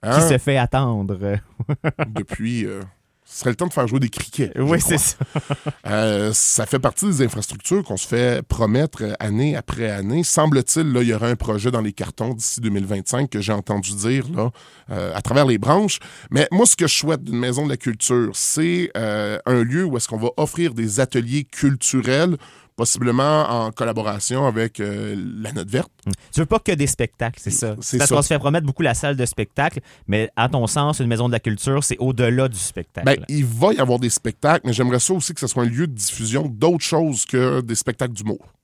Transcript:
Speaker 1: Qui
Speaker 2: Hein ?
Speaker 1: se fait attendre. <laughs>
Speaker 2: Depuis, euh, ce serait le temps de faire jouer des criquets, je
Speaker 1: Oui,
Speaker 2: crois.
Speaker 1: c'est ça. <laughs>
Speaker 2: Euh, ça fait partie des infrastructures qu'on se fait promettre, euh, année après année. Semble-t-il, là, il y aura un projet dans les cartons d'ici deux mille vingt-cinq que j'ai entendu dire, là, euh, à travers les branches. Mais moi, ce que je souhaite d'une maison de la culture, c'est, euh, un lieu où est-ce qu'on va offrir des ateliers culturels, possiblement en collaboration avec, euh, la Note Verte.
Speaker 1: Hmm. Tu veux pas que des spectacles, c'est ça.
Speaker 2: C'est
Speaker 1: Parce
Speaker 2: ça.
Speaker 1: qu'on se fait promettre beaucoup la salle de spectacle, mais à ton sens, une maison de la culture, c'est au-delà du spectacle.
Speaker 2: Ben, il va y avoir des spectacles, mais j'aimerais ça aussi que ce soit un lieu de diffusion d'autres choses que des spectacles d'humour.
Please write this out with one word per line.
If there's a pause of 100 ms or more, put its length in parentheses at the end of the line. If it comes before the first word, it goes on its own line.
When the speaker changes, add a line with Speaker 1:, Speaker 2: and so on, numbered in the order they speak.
Speaker 1:
Qui
Speaker 2:
Hein ?
Speaker 1:
se
fait
attendre. (400)
<laughs>
Speaker 2:
Depuis,
euh, (420)
ce
serait
le
temps
de
faire
jouer
des
criquets,
je
Speaker 1:
Oui,
Speaker 2:
crois.
Speaker 1:
c'est
ça.
<laughs> (600)
Speaker 2:
Euh,
ça
fait
partie
des
infrastructures
qu'on
se
fait
promettre,
euh,
année
après
année.
Semble-t-il,
là,
il
y
aura
un
projet
dans
les
cartons
d'ici
deux
mille
vingt-cinq
que
j'ai
entendu
dire,
là, (400)
euh,
à
travers
les
branches. (320)
Mais
moi,
ce
que
je
souhaite
d'une
maison
de
la
culture,
c'est,
euh,
un
lieu
où
est-ce
qu'on
va
offrir
des
ateliers
culturels, (400)
possiblement
en
collaboration
avec,
euh, (260)
la
Note
Verte. (160)
Speaker 1:
Hmm. (200)
Tu
veux
pas
que
des
spectacles,
c'est
ça.
Speaker 2:
C'est
Speaker 1:
Parce
Speaker 2:
ça.
Speaker 1:
qu'on
se
fait
promettre
beaucoup
la
salle
de
spectacle, (260)
mais
à
ton
sens,
une
maison
de
la
culture,
c'est
au-delà
du
spectacle.
Speaker 2:
Ben, (120)
il
va
y
avoir
des
spectacles,
mais
j'aimerais
ça
aussi
que
ce
soit
un
lieu
de
diffusion
d'autres
choses
que
des
spectacles
d'humour. (180)